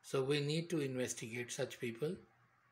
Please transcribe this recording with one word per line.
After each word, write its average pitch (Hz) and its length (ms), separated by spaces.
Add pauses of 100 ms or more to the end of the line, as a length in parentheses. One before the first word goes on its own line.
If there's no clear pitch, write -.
So 135 200
we 147 180
need 156 280
to 160 120
investigate 123 680
such - 280
people, 139 360 (560)